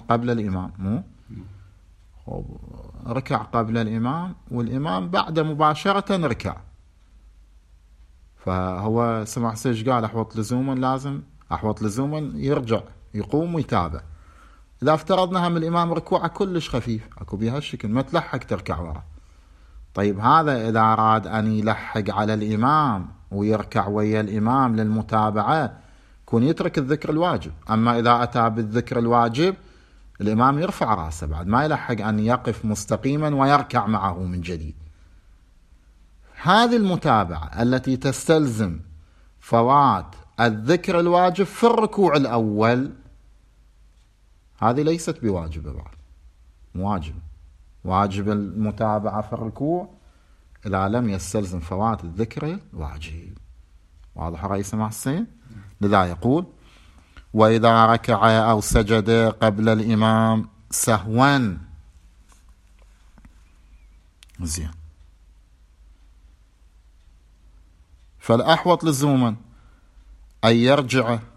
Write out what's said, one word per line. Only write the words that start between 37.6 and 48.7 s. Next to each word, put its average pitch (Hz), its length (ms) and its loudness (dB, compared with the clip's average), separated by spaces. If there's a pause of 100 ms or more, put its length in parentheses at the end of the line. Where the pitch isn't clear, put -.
التي 127 340 0
تستلزم 123 840 0 (600)
فوات 117 760 4 (260)
الذكر 135 600 0
الواجب 175 440 2
في - 220 0
الركوع 202 500 4
الأول، 117 760 2 (1700)
هذه 120 240 2
ليست 165 400 -2
بواجبة 80 500 -4
بعد، 73 220 -14 (800)
مو 98 180 -4
واجبة. 78 260 -6 (640)
واجب 98 440 0
المتابعة 107 920 -2